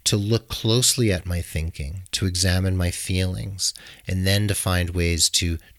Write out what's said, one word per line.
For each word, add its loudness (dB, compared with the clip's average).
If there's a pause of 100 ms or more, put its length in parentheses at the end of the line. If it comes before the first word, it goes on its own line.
to 2
look 0
closely 2
at -2
my -2
thinking, -6 (100)
to -2
examine 2
my 0
feelings, -2 (340)
and 0
then 4
to 2
find 0
ways 2
to 0 (220)